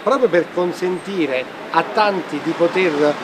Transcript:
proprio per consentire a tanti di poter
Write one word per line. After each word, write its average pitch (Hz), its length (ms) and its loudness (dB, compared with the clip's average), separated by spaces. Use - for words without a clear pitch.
proprio 254 260 4
per 165 240 4
consentire 180 880 -2
a 165 120 4
tanti 196 600 0
di 156 80 -2
poter 165 600 2